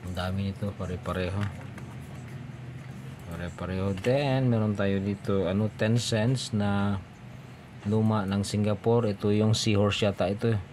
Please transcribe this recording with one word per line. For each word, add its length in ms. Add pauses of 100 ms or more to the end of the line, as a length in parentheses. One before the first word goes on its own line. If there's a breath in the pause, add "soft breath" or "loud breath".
Ang 120
dami 360
nito, 240
pare-pareho. 640 (1900)
Pare-pareho. 720
Then, 480
meron 240
tayo 240
dito, 480
ano, 240
ten 240
cents 560
na 480 (880)
luma 400
ng 160
Singapore. 720
Ito 160
yung 240
seahorse 520
yata 200
ito, 240
eh. 80 (140)